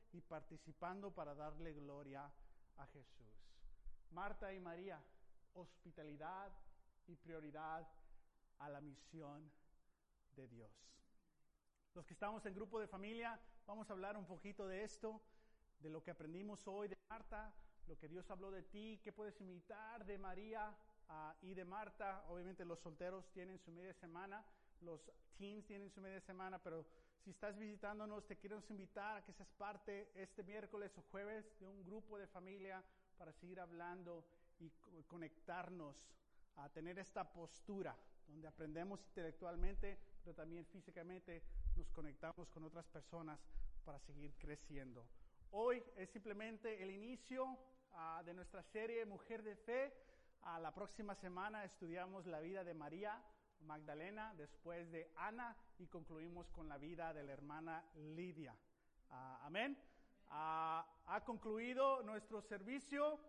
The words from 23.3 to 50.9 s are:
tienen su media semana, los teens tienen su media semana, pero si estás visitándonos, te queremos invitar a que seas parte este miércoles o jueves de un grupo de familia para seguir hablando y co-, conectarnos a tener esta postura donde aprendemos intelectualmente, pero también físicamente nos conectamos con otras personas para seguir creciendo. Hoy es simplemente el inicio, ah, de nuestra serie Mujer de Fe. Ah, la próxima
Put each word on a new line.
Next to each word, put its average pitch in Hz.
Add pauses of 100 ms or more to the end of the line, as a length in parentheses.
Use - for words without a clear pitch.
tienen 185
su 175
media 180
semana, 190 (360)
los 165 (240)
teens 202
tienen 202
su 196
media 190
semana, 185
pero 165 (320)
si -
estás 202
visitándonos, 214
te 196
queremos 202
invitar 208
a 208
que 202
seas 180
parte 202
este 190
miércoles 202
o 170
jueves 214
de 190
un 196
grupo 208
de 196
familia 190 (360)
para 160
seguir 180
hablando 170 (320)
y 165
co-, - (160)
conectarnos 170 (600)
a 143
tener 170
esta 185
postura 170 (300)
donde 156
aprendemos 165
intelectualmente, 175 (260)
pero 170
también 165
físicamente 175 (340)
nos -
conectamos -
con 160
otras 160
personas 156 (460)
para 143
seguir 143
creciendo. 139 (460)
Hoy 240 (140)
es 185
simplemente 220
el 190
inicio, 254 (340)
ah, 165
de 170
nuestra 180
serie 226
Mujer 220
de 208
Fe. 262 (480)
Ah, 170
la 160
próxima 202